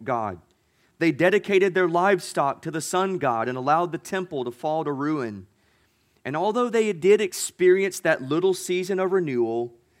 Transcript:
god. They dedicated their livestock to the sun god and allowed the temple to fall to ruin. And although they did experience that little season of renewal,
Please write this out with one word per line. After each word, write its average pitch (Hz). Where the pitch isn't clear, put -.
god. 107
They 165
dedicated 190
their 185
livestock 170
to -
the 151
sun 185
god 120
and 127
allowed 156
the 165
temple 180
to 120
fall 156
to 147
ruin. 131
And 135
although 214
they 220
did 190
experience 185
that 160
little 170
season 185
of 185
renewal, 120